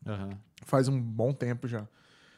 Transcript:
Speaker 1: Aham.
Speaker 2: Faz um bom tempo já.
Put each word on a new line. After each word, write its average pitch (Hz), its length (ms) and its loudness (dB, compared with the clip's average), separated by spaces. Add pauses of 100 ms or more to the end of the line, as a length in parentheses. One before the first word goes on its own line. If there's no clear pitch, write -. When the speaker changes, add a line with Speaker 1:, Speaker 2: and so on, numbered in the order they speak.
Speaker 1:
Aham. 98 240 -4 (340)
Speaker 2:
Faz 135 240 4
um 135 120 4
bom 117 320 0
tempo 123 360 -2
já. 110 180 -6 (520)